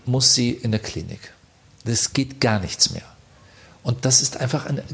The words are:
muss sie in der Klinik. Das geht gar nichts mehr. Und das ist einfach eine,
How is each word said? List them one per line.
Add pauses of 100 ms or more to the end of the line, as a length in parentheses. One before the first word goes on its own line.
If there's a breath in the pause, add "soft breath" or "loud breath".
muss
sie
in
der
Klinik. (680)
Das
geht
gar
nichts
mehr. (840 soft breath)
Und
das
ist
einfach
eine, (100)